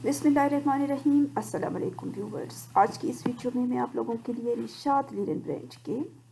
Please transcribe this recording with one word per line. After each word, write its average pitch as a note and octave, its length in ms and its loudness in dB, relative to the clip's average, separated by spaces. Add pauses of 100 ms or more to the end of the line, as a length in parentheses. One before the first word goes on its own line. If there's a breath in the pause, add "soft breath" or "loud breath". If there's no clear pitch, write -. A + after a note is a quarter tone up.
बिस्मिल्लाहिर्रहमानिर्रहीम। C#4+ 1200 4 (100)
अस्सलाम - 360 -2
वालेकुम - 360 -4
व्यूअर्स, - 480 -8 (200)
आज G3+ 200 4
की - 100 -4
इस - 200 -4
वीडियो B3 280 -4
में B3 120 0
मैं B3 100 0
आप B3 180 -2
लोगों A#3 200 -2 (100)
के A#3+ 80 -4
लिए A#3 220 -2
निशात C4+ 580 0
लिनन G3 280 -2
ब्रांड - 340 -8 (100)
के A#3 140 -2 (320)